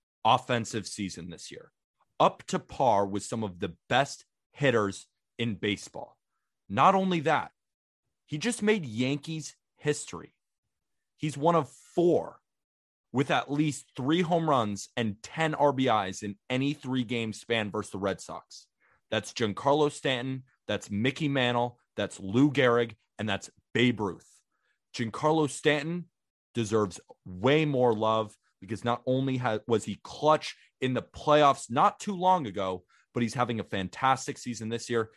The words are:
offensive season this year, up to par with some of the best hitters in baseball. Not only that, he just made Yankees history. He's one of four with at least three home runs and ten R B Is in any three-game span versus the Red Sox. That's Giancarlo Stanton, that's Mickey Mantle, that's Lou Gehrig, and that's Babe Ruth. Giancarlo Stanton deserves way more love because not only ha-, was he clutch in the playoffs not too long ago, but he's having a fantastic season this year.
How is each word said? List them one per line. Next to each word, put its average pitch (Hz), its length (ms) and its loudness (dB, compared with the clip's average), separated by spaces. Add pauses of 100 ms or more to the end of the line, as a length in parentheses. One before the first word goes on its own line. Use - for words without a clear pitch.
(240)
offensive 117 600 0
season 90 420 -10
this 82 220 -16
year, - 200 -20 (480)
up 175 260 2
to 185 140 -4
par 110 480 0
with 98 180 -6
some 113 200 -6
of 90 160 -8
the 90 140 -6 (160)
best 131 340 0 (280)
hitters 113 540 0 (320)
in 117 180 -4
baseball. - 600 -6 (500)
Not 139 280 4
only 190 260 0
that, 135 300 0 (760)
he 160 140 -8
just 233 240 -4
made 208 240 2
Yankees 135 680 -4 (220)
history. - 560 -6 (880)
He's 156 180 -6
one 165 200 2
of 147 120 0
four - 680 0 (720)
with 135 220 0
at 127 180 0
least 147 360 -2 (100)
three 147 240 0
home 165 280 0
runs 110 480 0
and 110 240 -2
ten 160 360 -2
R 143 160 4
B 131 160 2
Is 101 340 0
in 101 140 -8 (120)
any 135 260 0
three-game 120 580 -4
span 104 400 -2
versus 104 180 -6
the 98 80 -8
Red 95 220 -2
Sox. - 460 -16 (440)
That's 107 220 -2
Giancarlo 143 580 0
Stanton, 131 540 -4 (240)
that's 104 240 -4
Mickey 131 340 0
Mantle, 123 540 0 (160)
that's 101 240 -4
Lou 117 320 4
Gehrig, 120 400 4 (260)
and 110 100 -4
that's 98 220 -4 (240)
Babe 120 240 4
Ruth. 95 300 -6 (680)
Giancarlo 151 560 0
Stanton 160 540 0 (500)
deserves 107 460 0 (240)
way 120 400 2
more 127 300 4
love 110 420 0 (240)
because 98 240 -10
not 120 200 0
only 131 340 0
ha-, 117 280 0
was 113 180 2
he 101 200 -8
clutch - 500 0 (260)
in 127 140 -2
the 117 80 -2
playoffs 147 640 4
not 160 300 2
too 208 160 -6
long 180 320 2
ago, 95 380 -4 (280)
but 120 120 0
he's 110 100 -4
having 120 240 -2
a 101 60 -4
fantastic 123 760 -2
season 113 300 -10
this 113 200 -8
year. 113 280 0